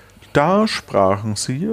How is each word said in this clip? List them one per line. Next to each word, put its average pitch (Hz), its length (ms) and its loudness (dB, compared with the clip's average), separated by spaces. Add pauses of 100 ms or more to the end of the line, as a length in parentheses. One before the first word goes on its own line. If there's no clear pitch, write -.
(340)
Da 185 340 2
sprachen 101 680 0
sie, 151 360 -6